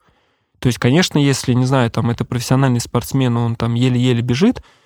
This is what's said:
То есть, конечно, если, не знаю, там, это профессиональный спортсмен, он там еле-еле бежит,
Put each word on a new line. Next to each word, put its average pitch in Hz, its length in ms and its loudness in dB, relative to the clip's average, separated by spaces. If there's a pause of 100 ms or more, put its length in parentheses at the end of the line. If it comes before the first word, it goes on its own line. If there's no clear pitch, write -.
(580)
То - 100 -2
есть, 120 100 -2
конечно, 151 400 2
если, 139 340 0
не 127 140 2
знаю, 127 240 0
там, 117 200 -2
это - 140 -4
профессиональный 127 560 0
спортсмен, 123 560 -2
он 117 200 -2
там 117 180 -2
еле-еле 123 480 2
бежит, 135 400 0 (240)